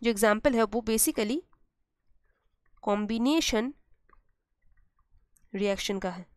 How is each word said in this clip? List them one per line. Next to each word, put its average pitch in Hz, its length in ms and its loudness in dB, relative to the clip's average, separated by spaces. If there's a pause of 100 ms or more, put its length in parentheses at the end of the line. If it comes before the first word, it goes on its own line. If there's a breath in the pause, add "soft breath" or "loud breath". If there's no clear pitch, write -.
जो 233 80 2
एग्जांपल 220 440 2
है 226 100 4
वो 220 240 -2
basically 226 520 0 (1400)
कॉम्बिनेशन 226 880 0 (1800)
रिएक्शन 196 460 -2
का 185 120 -6
है 175 140 -12 (120)